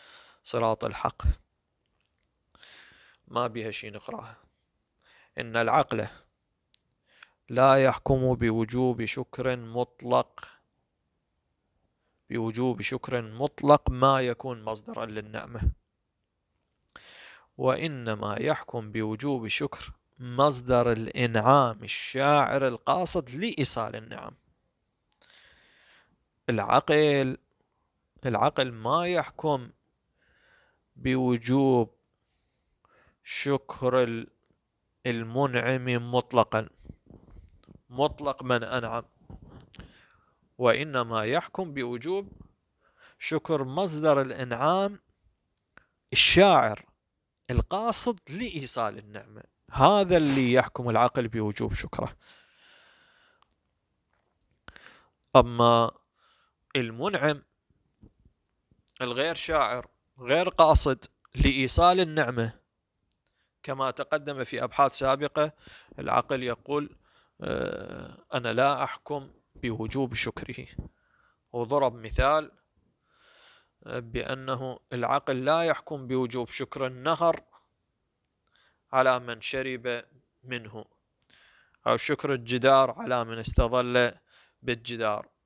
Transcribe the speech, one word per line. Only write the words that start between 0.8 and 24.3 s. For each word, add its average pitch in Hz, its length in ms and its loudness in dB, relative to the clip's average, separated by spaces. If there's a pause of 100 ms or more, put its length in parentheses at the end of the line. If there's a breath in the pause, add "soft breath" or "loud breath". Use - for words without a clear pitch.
الحق، - 360 -6 (2000 soft breath)
ما 120 200 -2
بيها 110 240 -8
شي 107 180 -12
نقراها: 113 480 -14 (1000 soft breath)
إن 117 200 -6
العقل 113 500 2 (1400 soft breath)
لا 135 340 6
يحكم 127 520 2
بوجوب 113 720 0
شكر 127 500 -6
مطلق، 123 920 -2 (1800)
بوجوب 117 520 -4
شكر 123 400 -6
مطلق 135 680 2
ما 131 320 4
يكون 120 420 -6
مصدرا 110 420 -10
للنعمة، 110 560 -12 (2000 loud breath)
وإنما 120 840 -2
يحكم 117 520 -6
بوجوب 110 560 -4
شكر - 440 -6 (280)
مصدر 123 720 2
الإنعام 113 920 2
الشاعر 135 840 0
القاصد 139 640 -2
لإيصال 127 640 -2
النعم. 113 400 -14 (2250 soft breath)